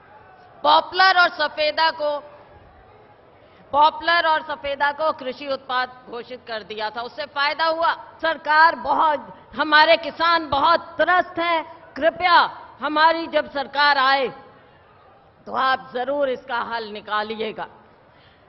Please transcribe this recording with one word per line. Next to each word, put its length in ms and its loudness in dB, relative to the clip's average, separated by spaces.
पॉपुलर 580 4
और 80 4
सफेदा 640 -2
को, 280 -4
पॉपुलर 540 2
और 160 0
सफेदा 500 -4
को 200 -2
कृषि 340 -10
उत्पाद 420 -4
घोषित 380 -14
कर 140 -8
दिया 280 -8
था। 100 -10
उससे 240 -10
फायदा 400 -2
हुआ? 280 0
सरकार 540 4
बहुत, 580 0
हमारे 400 6
किसान 520 0
बहुत 520 0
त्रस्त 380 0
हैं। 260 -2
कृपया 540 2
हमारी 440 2
जब 240 -2
सरकार 480 0
आए 300 2
तो 100 -10
आप 380 0
जरूर 340 -2
इसका 300 -6
हल 260 -6
निकालिएगा। 840 -6